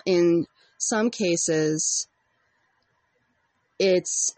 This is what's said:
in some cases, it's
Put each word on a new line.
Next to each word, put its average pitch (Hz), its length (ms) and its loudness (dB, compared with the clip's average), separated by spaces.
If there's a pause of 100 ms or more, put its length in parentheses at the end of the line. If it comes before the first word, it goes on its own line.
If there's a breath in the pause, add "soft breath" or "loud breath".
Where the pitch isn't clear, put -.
in 175 420 2 (300 soft breath)
some 226 320 -2
cases, 160 960 -2 (1700)
it's 185 580 0